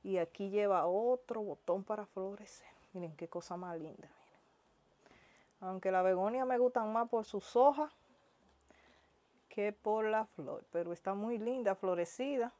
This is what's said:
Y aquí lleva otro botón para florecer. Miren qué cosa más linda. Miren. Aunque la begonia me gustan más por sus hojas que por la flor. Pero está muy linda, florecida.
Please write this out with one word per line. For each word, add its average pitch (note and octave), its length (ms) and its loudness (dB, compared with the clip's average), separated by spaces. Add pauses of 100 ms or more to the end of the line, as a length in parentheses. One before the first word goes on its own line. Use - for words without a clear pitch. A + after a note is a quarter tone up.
Y G3 160 -2
aquí F#3 320 -4
lleva G3 360 2
otro A#3 560 0
botón F#3+ 420 -4
para G#3 220 -6
florecer. G3+ 640 -12 (240)
Miren E3+ 240 -10
qué E3 100 -10
cosa F3 300 -8
más F3 200 -8
linda. D#3+ 300 -14
Miren. - 320 -20 (1200)
Aunque F#3+ 320 -2
la F#3 120 4
begonia G3+ 420 4
me B3+ 120 2
gustan A#3+ 360 4
más A#3 160 2
por A3+ 160 0
sus - 320 -8
hojas C#4+ 340 6 (1600)
que G#3 240 -2
por A3 320 -2
la A3 180 0
flor. - 480 -10
Pero E3+ 220 -4
está F#3 200 -6
muy A3 240 -4
linda, A3+ 380 -2
florecida. A#3 840 -2